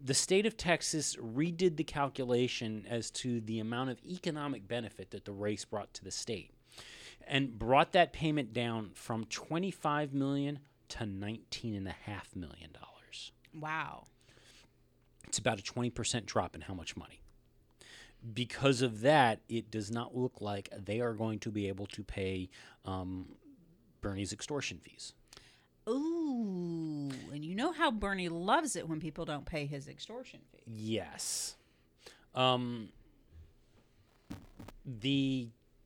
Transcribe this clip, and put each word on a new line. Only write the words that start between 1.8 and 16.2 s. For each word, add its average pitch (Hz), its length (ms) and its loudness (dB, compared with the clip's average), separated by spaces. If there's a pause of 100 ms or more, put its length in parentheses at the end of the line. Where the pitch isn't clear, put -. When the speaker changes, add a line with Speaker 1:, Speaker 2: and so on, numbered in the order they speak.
Speaker 1:
calculation 123 1040 2
as 113 240 -2
to 120 300 -2
the 110 180 -2
amount 120 300 0
of 120 160 -4
economic 147 600 -4
benefit 113 420 -4
that 101 160 -10
the 104 80 -6
race 104 320 -2
brought 104 300 -6
to - 80 -14
the 95 80 -10
state 98 400 -4 (720)
and 135 320 2
brought 127 360 8
that 175 200 8
payment 147 400 2
down 113 400 0
from 113 320 -2
twenty-five 151 880 0
million 139 460 2 (300)
to - 180 -4
nineteen 104 680 -4
and 95 140 -2
a - 80 -6 (100)
half 101 300 -8
million 85 360 -10
dollars. - 600 -16 (280)
Speaker 2:
Wow. 156 440 -4 (1200)
Speaker 1:
It's - 120 -2
about 113 200 2
a 98 40 -10
twenty 123 260 -2
percent 113 380 -2